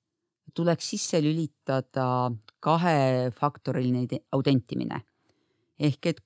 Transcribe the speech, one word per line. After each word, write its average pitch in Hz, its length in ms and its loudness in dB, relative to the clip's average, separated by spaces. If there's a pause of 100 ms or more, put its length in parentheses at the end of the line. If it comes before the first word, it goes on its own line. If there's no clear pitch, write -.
(520)
tuleks 170 380 -2
sisse 180 320 -2
lülitada 135 1080 -2 (280)
kahefaktoriline 131 1400 0
ide-, 123 280 -6
autentimine. - 720 0 (800)
Ehk 147 260 0
et 165 200 -2